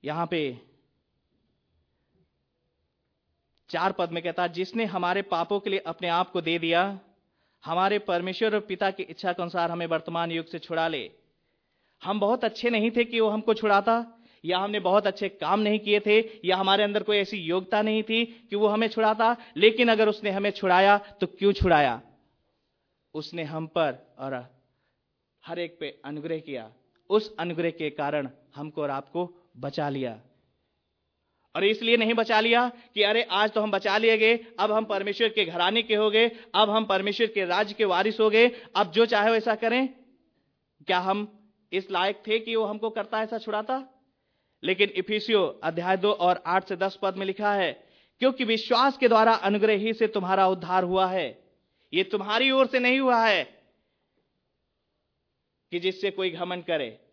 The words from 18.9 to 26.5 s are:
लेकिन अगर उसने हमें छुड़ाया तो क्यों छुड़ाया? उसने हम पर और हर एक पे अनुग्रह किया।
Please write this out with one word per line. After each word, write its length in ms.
लेकिन 320
अगर 200
उसने 220
हमें 200
छुड़ाया 480
तो 280
क्यों 260
छुड़ाया? 500
उसने 280
हम 240
पर 520
और 440
हर 120
एक 220
पे 240
अनुग्रह 340
किया। 340